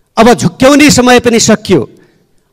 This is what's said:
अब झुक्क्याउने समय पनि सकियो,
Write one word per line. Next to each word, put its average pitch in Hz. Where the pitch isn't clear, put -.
अब 226
झुक्क्याउने 277
समय 247
पनि 233
सकियो, 190